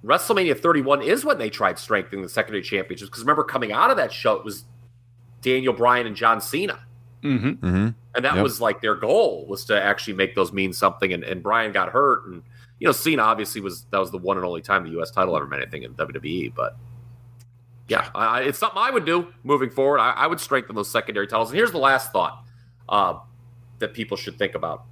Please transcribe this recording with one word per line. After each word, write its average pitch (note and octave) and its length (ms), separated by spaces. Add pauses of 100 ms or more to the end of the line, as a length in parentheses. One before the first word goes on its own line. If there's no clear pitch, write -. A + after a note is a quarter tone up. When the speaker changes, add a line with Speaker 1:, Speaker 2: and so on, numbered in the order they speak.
Speaker 1:
WrestleMania E3+ 560
thirty-one C#3+ 440
is G#3 240
when C#4+ 100
they A#2 140
tried F#3+ 280
strengthening G2 440
the F2 80
secondary G#2+ 320
championships, G2 480
'cause - 100
remember, C#3+ 240
coming A#2 280
out D#3 180
of A#3+ 80
that B2 120
show, G#2+ 260
it - 80
was G#2 200 (800)
Daniel C3 320
Bryan A#2+ 320
and G#2 100
John A2+ 240
Cena. E3+ 380 (440)
Speaker 2:
Mm-hmm. B2+ 260
Speaker 3:
Mm-hmm. F#2 400 (260)
Speaker 1:
And B2 100
that B2+ 120
Speaker 3:
Yep. F#2+ 60
Speaker 1:
was, A#2 200
like, G#2+ 180
their G#2+ 140
goal, A#2 540
was G2 180
to G#2 140
actually G2+ 340
make F#2+ 200
those F#2+ 160
mean F#2+ 220
something. F#2 400
And, E2+ 120
and F2+ 180
Bryan G#2+ 300
got F#2 180
hurt. C3 360
And, F2 160 (380)
you - 60
know, D3+ 60
Cena D3 300
obviously G#2+ 380
was, F#2+ 300
that G2 80
was F#2 120
the F2+ 80
one F#2 200
and F2+ 80
only E2+ 160
time F#2+ 220
the D#2+ 60
U E2 120
S E2 80
title F#2 260
ever D2 100
meant C#2 160
anything C2+ 200
in A#1+ 100
W D2 220
W D2+ 200 (120)
E. B1+ 100
But, A#1+ 180 (1120)
yeah, - 280
I, G#2+ 100
I, A#2 180
it's C#3 160
something - 200
I A#3+ 120
would A3+ 140
do E3+ 240 (160)
moving C3 260
forward. C#3 300
I, A2+ 100
I C3+ 160
would E3 140
strengthen B2 340
those G#2 160
secondary G#2 360
titles. A2+ 240
And C#3+ 60
here's G#3+ 160
the F3 60
last C3+ 340
thought, F2 320 (440)
uh, F#2+ 260 (640)
that - 160
people G#2 220
should F#2+ 220
think G2 160
about. E2 380